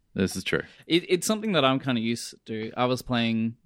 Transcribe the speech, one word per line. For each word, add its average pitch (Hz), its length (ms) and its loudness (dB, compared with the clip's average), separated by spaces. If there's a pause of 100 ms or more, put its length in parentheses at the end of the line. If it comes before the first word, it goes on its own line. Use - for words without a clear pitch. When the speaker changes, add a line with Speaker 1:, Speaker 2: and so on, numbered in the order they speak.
(140)
Speaker 1:
This 92 200 0
is 95 80 -6
true. - 200 0 (260)
Speaker 2:
it, 170 200 2
it's 180 200 0
something 214 240 0
that 151 120 4
I'm 135 140 4
kinda 127 220 0
used 117 340 -4 (120)
to. 110 300 -6
I 123 100 2
was 123 160 0
playing, 113 520 0 (120)